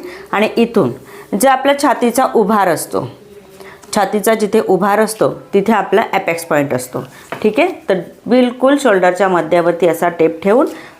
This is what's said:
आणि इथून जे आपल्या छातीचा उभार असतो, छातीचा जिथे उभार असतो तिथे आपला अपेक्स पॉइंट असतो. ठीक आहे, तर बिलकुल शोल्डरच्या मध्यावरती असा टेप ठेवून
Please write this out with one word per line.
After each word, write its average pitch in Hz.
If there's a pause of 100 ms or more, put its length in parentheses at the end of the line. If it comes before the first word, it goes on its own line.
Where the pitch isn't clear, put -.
(320)
आणि 208 (100)
इथून 208 (500)
जे 262
आपल्या 269
छातीचा 240 (100)
उभार 208
असतो, 147 (960)
छातीचा 214
जिथे 214
उभार 202
असतो 202 (240)
तिथे 202
आपला 202 (100)
अपेक्स -
पॉइंट 143
असतो. 127 (400)
ठीक 214
आहे, 349 (200)
तर 185 (260)
बिलकुल 247
शोल्डरच्या 190
मध्यावरती 170
असा 165
टेप 165
ठेवून 233 (320)